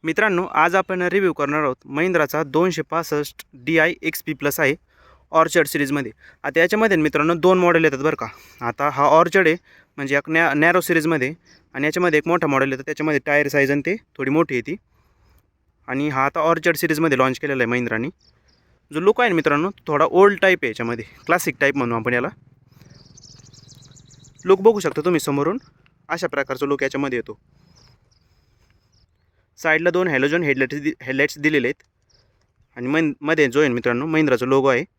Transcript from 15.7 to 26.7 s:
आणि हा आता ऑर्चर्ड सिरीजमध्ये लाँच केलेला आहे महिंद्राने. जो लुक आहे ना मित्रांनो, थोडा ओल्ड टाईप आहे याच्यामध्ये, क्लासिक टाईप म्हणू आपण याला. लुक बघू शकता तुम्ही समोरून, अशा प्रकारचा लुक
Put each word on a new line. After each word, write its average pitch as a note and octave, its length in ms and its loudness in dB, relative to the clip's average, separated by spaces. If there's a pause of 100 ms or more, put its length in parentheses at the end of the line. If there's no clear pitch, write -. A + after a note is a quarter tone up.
आणि C#3 200 -4
हा C3+ 160 0
आता D3+ 160 -2
ऑर्चर्ड E3 360 2
सिरीजमध्ये D#3 420 0
लाँच C3 200 0
केलेला C#3 240 -4
आहे A#2 80 0
महिंद्राने. A#2+ 380 -4 (840)
जो D3+ 80 -4
लुक G3+ 200 2
आहे A#3+ 100 2
ना E3+ 60 0
मित्रांनो, D3+ 340 0 (160)
थोडा D3+ 180 2
ओल्ड G3 360 4
टाईप F#3 220 4
आहे B2 80 -2
याच्यामध्ये, A#2 340 -6 (220)
क्लासिक E3+ 340 -2
टाईप C#3 160 2
म्हणू A#2+ 180 -2
आपण A#2 200 -2
याला. B2 140 -2 (2250)
लुक F#3+ 160 4
बघू G#3 200 6
शकता D#3 240 -2
तुम्ही E3+ 160 2
समोरून, D3 380 -2 (500)
अशा E3+ 180 -4
प्रकारचा C#3 400 -4
लुक C#3+ 160 -2